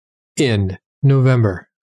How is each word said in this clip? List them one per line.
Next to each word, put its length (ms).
in 420
November 640